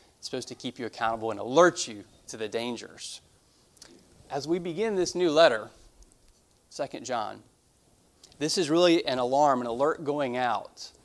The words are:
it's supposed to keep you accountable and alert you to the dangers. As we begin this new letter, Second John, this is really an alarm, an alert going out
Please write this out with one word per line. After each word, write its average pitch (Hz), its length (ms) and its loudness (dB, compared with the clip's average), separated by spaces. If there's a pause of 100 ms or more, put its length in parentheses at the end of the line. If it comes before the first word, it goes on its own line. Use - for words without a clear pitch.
(180)
it's - 100 -16
supposed 127 220 -8
to 123 60 -14
keep - 240 -10
you 123 60 -8
accountable 113 460 -4
and 101 80 -6
alert 147 480 4
you 104 160 -14 (240)
to - 80 -16
the 110 140 -8
dangers. 113 720 -8 (1080)
As 139 200 -6
we 180 100 0
begin 185 360 -4
this 180 200 -2
new 175 160 2
letter, 139 380 6 (1000)
Second - 360 -8
John, 107 380 -6 (960)
this 151 180 -2
is 165 120 0
really 170 360 6
an 131 140 -2
alarm, 131 420 4
an 120 60 -4
alert 143 360 0
going 143 320 -4
out 120 560 -4 (140)